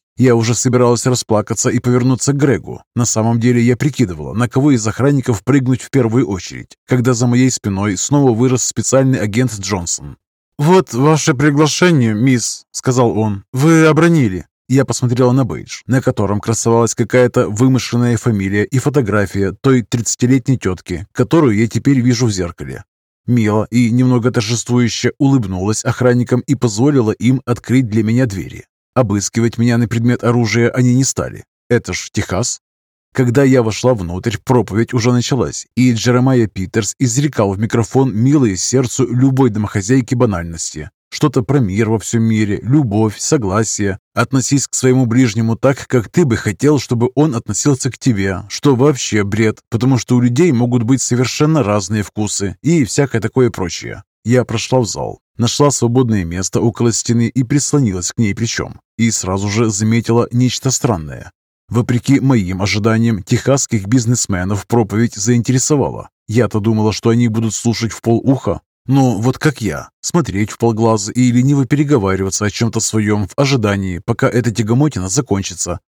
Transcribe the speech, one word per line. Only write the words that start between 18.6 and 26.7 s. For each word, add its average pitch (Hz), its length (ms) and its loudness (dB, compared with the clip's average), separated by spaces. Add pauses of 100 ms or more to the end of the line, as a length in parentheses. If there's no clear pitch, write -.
и 127 160 -4
фотография 101 720 0
той 131 300 2
тридцатилетней 123 760 0
тетки, 92 540 -6
которую 127 460 2
я 113 100 2
теперь 135 320 0
вижу 120 280 2
в 110 40 0
зеркале. 85 540 -8 (420)
Мила 107 420 2
и 117 220 2
немного 123 400 2
торжествующе 120 840 -2
улыбнулась 107 640 0
охранникам 120 560 0
и 131 160 -2
позволила 120 560 0